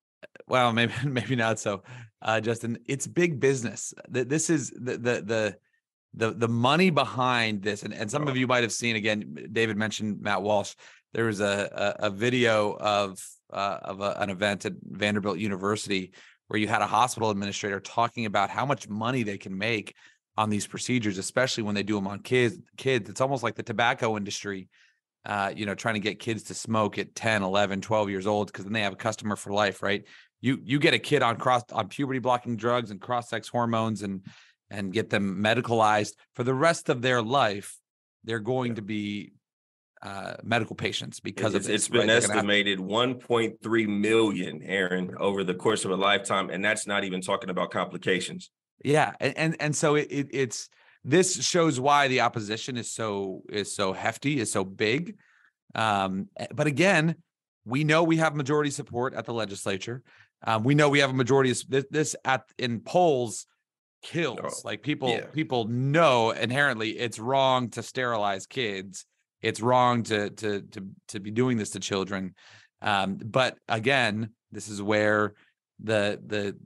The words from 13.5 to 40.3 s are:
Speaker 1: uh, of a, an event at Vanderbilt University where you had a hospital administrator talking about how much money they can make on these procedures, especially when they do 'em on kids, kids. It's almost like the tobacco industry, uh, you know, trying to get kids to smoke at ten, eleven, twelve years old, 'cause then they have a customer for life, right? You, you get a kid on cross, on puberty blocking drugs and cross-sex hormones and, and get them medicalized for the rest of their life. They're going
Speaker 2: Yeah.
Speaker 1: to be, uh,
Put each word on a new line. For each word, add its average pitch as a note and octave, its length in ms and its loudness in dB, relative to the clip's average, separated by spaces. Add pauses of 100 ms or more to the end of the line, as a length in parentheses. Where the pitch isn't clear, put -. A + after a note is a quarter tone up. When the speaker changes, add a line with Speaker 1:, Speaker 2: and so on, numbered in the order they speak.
Speaker 1:
uh, G2 300 -4
of F#2+ 200 -8
a, G2+ 180 0
an G2 100 -2
event G2 360 -2
at G2+ 80 -4 (100)
Vanderbilt G2+ 560 0
University G2 720 -2 (360)
where A2 120 -2
you G#2+ 80 0
had A2 140 0
a G#2 60 2
hospital A2 440 2
administrator G2 480 -4
talking A#2 480 -2
about G2 240 2
how A2+ 140 -2
much C#3 220 -2
money A2+ 360 -2
they G2+ 160 -6
can F#2+ 180 -10
make G#2+ 380 -2 (420)
on G#2+ 120 2
these G#2 180 -2
procedures, G#2+ 500 -2
especially B2 460 -2
when G#2 120 -2
they G2+ 80 0
do G#2 140 0
'em G2 100 -4
on G2 120 -10
kids, B2 380 2 (200)
kids. B2 320 0
It's G#2 100 -8
almost C3+ 240 -2
like A2+ 120 -2
the A2 80 -10
tobacco A#2 520 0
industry, G2+ 540 -8 (560)
uh, G2+ 300 0
you G2+ 100 -4
know, G2 100 -2
trying A2+ 200 -2
to G#2+ 40 -2
get G2 200 -2
kids A2 240 -4
to - 100 -12
smoke A2 440 0
at - 180 -6
ten, A2 280 2
eleven, G2 380 2
twelve G#2+ 280 0
years F#2+ 180 -4
old, G#2 260 2
'cause G2 100 -12
then G2 100 -8
they A2+ 80 0
have G2 120 0
a G2 40 -14
customer G#2+ 380 -4
for G2+ 160 -8
life, G2+ 320 0
right? G2+ 200 0 (360)
You, B2+ 240 0
you C#3 160 0
get D3 140 6
a A#2 60 4
kid C#3 220 2
on A#2 140 4
cross, B2 360 2
on G#2 180 -2
puberty C3 300 -4
blocking A#2+ 360 0
drugs A#2+ 340 0
and G2+ 100 -12
cross-sex A#2 480 -4
hormones A2+ 540 0
and, G2 200 -6 (500)
and G2+ 200 -6
get G#2+ 180 0
them G2 340 0
medicalized A2 720 2 (200)
for B2 100 -4
the C3 100 0
rest D#3+ 360 2
of C3 120 0
their B2 200 2
life. A2 560 0 (460)
They're A2+ 160 -4
going B2 320 -2
Speaker 2:
Yeah. A2 40 -6
Speaker 1:
to A2 60 -6
be, G#2 520 -6 (680)
uh, F#2+ 400 -10